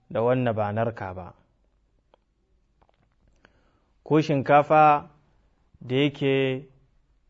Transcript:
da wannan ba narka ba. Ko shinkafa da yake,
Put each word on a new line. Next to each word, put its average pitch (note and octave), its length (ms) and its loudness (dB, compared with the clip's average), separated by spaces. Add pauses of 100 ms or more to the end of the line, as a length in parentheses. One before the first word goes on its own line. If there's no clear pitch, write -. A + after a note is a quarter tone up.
(100)
da A#2 120 -4
wannan B2 320 0
ba G#2 180 -4
narka G#2+ 420 -6
ba. F2+ 200 -18 (2750)
Ko D#3 160 2
shinkafa D3+ 880 2 (720)
da B2 160 -6
yake, C3+ 720 -2 (600)